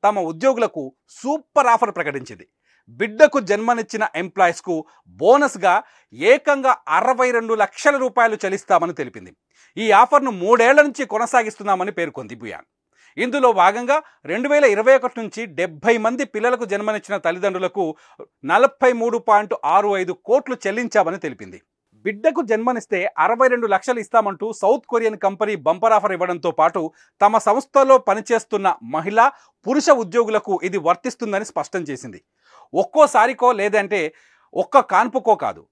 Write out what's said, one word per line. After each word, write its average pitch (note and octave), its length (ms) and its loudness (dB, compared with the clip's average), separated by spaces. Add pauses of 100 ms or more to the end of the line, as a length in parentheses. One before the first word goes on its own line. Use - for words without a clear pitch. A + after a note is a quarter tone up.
తమ G#3 180 2
ఉద్యోగులకు F3+ 600 -2 (340)
సూపర్ C#4 500 -4
ఆఫర్ A3+ 280 0
ప్రకటించింది. C3+ 520 -10 (540)
బిడ్డకు A#3+ 400 2
జన్మనిచ్చిన A3 640 -4 (100)
ఎంప్లాయీస్‌కు F3 600 -2 (460)
బోనస్‌గా G3+ 540 2 (400)
ఏకంగా C4 580 2 (160)
అరవై A#3 420 0
రెండు A3+ 240 -2
లక్షల A3 420 0
రూపాయలు A#3+ 400 0
చెల్లిస్తామని F3+ 580 -2
తెలిపింది. A2+ 360 -12 (460)
ఈ A3 140 -6
ఆఫర్ను B3+ 420 4
మూడేళ్ల A#3 500 4
నుంచి C#4+ 220 0
కొనసాగిస్తున్నామని G#3 880 -2
పేర్కొంది C#3 420 -8
బుయాంగ్. G#2 340 -16 (480)
ఇందులో B3 360 0
భాగంగా G#3+ 440 2 (280)
రెండు A#3 240 -4
వేల D4 160 4
ఇరవై A3 300 4
ఒకటి B3+ 240 -2
నుంచి A3 280 -10
డెబ్బై E3+ 520 -2
మంది A#3+ 260 -4
పిల్లలకు A#3 400 -4
జన్మనిచ్చిన G#3 520 -6
తల్లిదండ్రులకు F3+ 680 -4 (600)
నలభై B3 480 2
మూడు A#3 260 -2
పాయింట్ G#3 360 2 (100)
ఆరు G3 320 2
ఐదు F3+ 180 -4 (100)
కోట్లు C4 320 -2
చెల్లించామని G3 600 -2
తెలిపింది. G2+ 400 -12 (460)
బిడ్డకు A#3 380 -2
జన్మనిస్తే A3 580 -4 (180)
అరవై A#3 300 2
రెండు A#3+ 180 -2
లక్షలు A3 340 -2
ఇస్తామంటూ G3+ 520 -2
సౌత్ A3+ 340 -2
కొరియన్ A3+ 320 -2
కంపెనీ G3+ 380 -2
బంపర్ F3+ 400 2
ఆఫర్ G3+ 200 0
ఇవ్వడంతో F3 340 -4
పాటు E3 300 0 (400)
తమ G#3 180 4
సంస్థలో C4 600 4
పనిచేస్తున్న G#3+ 680 -2 (140)
మహిళా, E3 440 0 (400)
పురుష D4 300 0
ఉద్యోగులకు G#3+ 580 -2 (100)
ఇది F#3+ 140 -4
వర్తిస్తుందని G3 720 -4
స్పష్టం E3+ 380 -6
చేసింది. B2 300 -14 (540)
ఒక్కోసారికో B3 800 2
లేదంటే G3+ 480 -2 (540)
ఒక్క - 260 2
కాన్పుకో A3+ 560 0
కాదు G2 360 -8